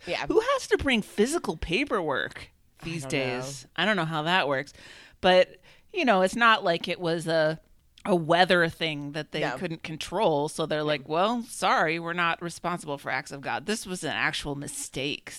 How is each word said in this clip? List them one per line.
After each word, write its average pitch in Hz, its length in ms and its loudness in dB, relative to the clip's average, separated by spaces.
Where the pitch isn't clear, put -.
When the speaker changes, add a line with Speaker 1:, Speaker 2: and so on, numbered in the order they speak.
Speaker 1:
Yeah. 139 220 -4
Speaker 2:
Who 381 140 4
has 523 260 0
to 415 100 2
bring 254 240 2
physical 226 540 -2
paperwork 165 960 -2
Speaker 1:
I - 40 -16
Speaker 2:
these 165 180 -6
Speaker 1:
don't 135 100 -6
know. 143 60 0
Speaker 2:
days? 131 480 -6
I 170 80 0
don't 214 100 2
know 170 80 0
how 156 200 -2
that 165 260 2
works. 139 240 -2
But, 185 340 6
you 359 100 -2
know, 196 200 6
it's 190 120 2
not 220 260 6
like 170 280 0
it 175 100 -4
was 165 260 -2
a, 160 320 2
a 196 140 2
weather 170 500 4
thing 147 460 -4
that 151 180 -8
they 160 100 -4
Speaker 1:
No. 135 160 -2
Speaker 2:
couldn't 165 260 -8
control. 160 640 0
So 165 160 -4
they're 151 140 -2
Speaker 1:
Yeah. 151 40 -2
Speaker 2:
like, 147 240 -2
"Well, 208 360 0
sorry, 185 560 0
we're 165 140 -6
not 170 280 0
responsible 170 560 -6
for - 140 -6
acts 135 200 -4
of 143 80 -10
God." 131 260 -6
This 220 200 -4
was 185 180 -8
an 147 80 -2
actual 139 440 -2
mistake. 143 840 -8